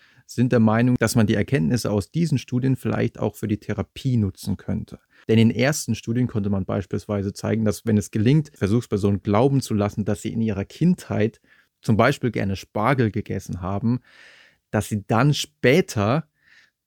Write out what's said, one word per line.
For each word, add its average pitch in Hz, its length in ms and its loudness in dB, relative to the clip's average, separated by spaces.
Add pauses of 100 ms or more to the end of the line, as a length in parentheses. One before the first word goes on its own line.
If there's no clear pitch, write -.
(260)
sind 120 260 0
der 123 80 4
Meinung, 117 360 4
dass 113 200 0
man 110 100 6
die 110 80 2
Erkenntnisse 123 560 0
aus 101 200 -2
diesen 156 280 0
Studien 127 380 -2
vielleicht 110 420 -4
auch 110 160 -4
für 107 140 -8
die 104 100 -2
Therapie 120 580 -4
nutzen 101 400 -2
könnte. - 440 -10 (280)
Denn 110 100 4
in 113 120 6
ersten 127 440 -2
Studien 120 340 -4
konnte 101 220 -2
man 98 140 -2
beispielsweise 101 680 -4
zeigen, 110 320 -2
dass 104 220 -2
wenn 110 120 4
es - 120 -2
gelingt, 131 440 2
Versuchspersonen 101 680 0
glauben 127 380 2
zu - 140 -6
lassen, 101 300 -2
dass 104 180 -2
sie - 100 -6
in 113 100 -2
ihrer 98 220 -2
Kindheit 107 760 0 (420)
zum 107 140 2
Beispiel 123 340 2
gerne 98 260 -4
Spargel 117 540 0
gegessen - 500 -8
haben, 101 400 -2 (720)
dass 107 180 -2
sie 104 180 -6
dann 131 280 2
später, 127 920 0 (580)